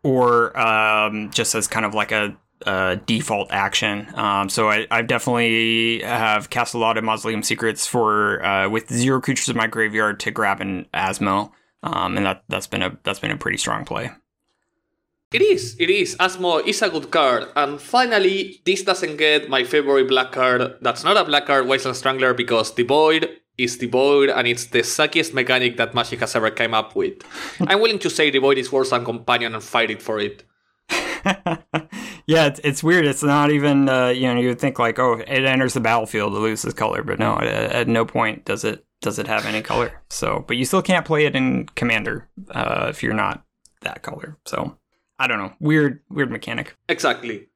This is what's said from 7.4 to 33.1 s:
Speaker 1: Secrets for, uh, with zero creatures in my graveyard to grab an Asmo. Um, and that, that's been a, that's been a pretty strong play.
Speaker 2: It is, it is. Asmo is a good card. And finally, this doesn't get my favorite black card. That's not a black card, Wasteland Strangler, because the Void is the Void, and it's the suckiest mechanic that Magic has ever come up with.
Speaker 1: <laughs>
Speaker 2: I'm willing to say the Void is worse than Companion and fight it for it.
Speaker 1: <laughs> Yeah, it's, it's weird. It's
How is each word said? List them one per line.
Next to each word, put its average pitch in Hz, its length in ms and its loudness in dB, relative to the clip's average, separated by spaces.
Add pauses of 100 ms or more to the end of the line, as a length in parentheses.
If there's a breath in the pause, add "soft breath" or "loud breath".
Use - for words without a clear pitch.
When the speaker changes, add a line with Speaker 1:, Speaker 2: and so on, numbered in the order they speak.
Speaker 1:
Secrets - 420 -2
for, 104 580 0
uh, 98 240 2
with 110 240 -4
zero 127 280 2
creatures - 280 -2
in 120 80 -2
my 113 120 0
graveyard 107 520 0
to 113 120 -6
grab 101 280 0
an 95 320 -6
Asmo. 98 600 -2 (300 soft breath)
Um, 92 360 -4
and 98 80 0
that, 95 240 -4
that's 98 160 -6
been 98 160 -4
a, 92 220 -6
that's - 160 -6
been - 100 -4
a - 80 -4
pretty - 180 -4
strong - 300 -4
play. - 240 -6 (1200)
Speaker 2:
It - 80 2
is, 208 380 2
it 175 100 2
is. 190 280 2
Asmo 180 500 0
is 214 160 0
a 196 80 2
good 160 200 -6
card. 131 460 2
And 147 240 0
finally, 196 840 0
this 196 160 0
doesn't 170 340 -2
get 151 320 2
my 131 160 2
favorite 139 420 4
black 127 240 0
card. 127 520 0
That's 123 220 -2
not 196 120 4
a 185 80 4
black 147 220 2
card, 135 200 2
Wasteland 131 300 0
Strangler, 131 380 2
because 117 400 0
the 123 80 0
Void 156 480 4 (260)
is 123 220 -4
the 127 80 -6
Void, 139 420 4
and 127 180 0
it's 120 200 -2
the 123 140 0
suckiest 156 520 -2
mechanic 123 460 0
that 117 160 -2
Magic 117 260 -4
has 120 160 -2
ever 110 140 2
come 113 240 -2
up 110 200 -2
with. - 280 -4 (180)
Speaker 1:
<laughs> - 260 -14
Speaker 2:
I'm 196 140 4
willing 220 200 2
to - 100 -2
say 156 180 2
the 135 120 2
Void 135 180 4
is 123 120 -6
worse 131 200 0
than 120 120 2
Companion 117 520 -2
and 107 100 -10
fight 113 260 0
it 107 120 -8
for 110 180 -4
it. 101 240 -6 (460)
Speaker 1:
<laughs> - 720 -4 (640 loud breath)
Yeah, 156 200 4
it's, 143 160 -2
it's 147 220 -2
weird. 170 220 4
It's 139 180 0